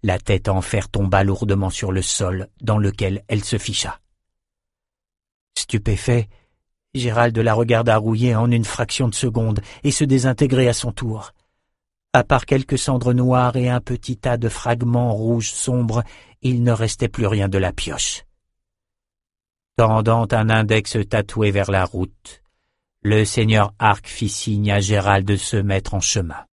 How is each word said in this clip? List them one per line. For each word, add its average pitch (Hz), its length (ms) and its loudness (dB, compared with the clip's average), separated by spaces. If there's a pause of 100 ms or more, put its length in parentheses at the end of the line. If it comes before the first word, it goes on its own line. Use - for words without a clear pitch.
La 92 160 0
tête - 280 -2
en 95 140 0
fer - 280 -4
tomba 98 340 2
lourdement 98 460 0
sur 95 220 -6
le 95 100 0
sol, 92 460 -4 (140)
dans 110 160 0
lequel 98 500 -2
elle 104 160 -2
se - 140 -4
ficha. - 420 -6 (1600)
Stupéfait, 110 720 -2 (640)
Gérald 120 440 0
la 113 160 2
regarda 113 440 2
rouiller 113 380 0
en 120 140 2
une 117 160 2
fraction 123 440 -2
de - 60 -6
seconde 113 440 -2 (240)
et 147 80 2
se 151 140 0
désintégrer 131 640 2
à 113 40 2
son 120 180 -4
tour. 110 420 -8 (800)
À 123 100 4
part 131 220 0
quelques 135 320 0
cendres 123 360 0
noires 123 440 2
et 123 120 0
un 123 120 0
petit 123 360 -8
tas 123 200 -2
de 117 120 -2
fragments 120 640 -2
rouges 113 380 -2
sombres, 120 520 -2 (380)
il 123 220 0
ne 120 80 4
restait 113 380 -2
plus 113 180 -2
rien 101 220 0
de 95 80 0
la 90 160 0
pioche. - 500 -6 (1500)
Tendant 113 560 2
un 110 180 2
index 110 480 2 (120)
tatoué 107 420 0
vers 101 200 0
la 95 140 2
route, - 580 -8 (580)
le 107 240 4
seigneur 107 540 2
Arc 107 280 2
fit - 220 -6
signe 104 420 -2
à 101 80 2
Gérald 98 480 2
de 101 80 2
se 107 220 -4
mettre 98 380 -2
en 95 40 -2
chemin. - 540 -4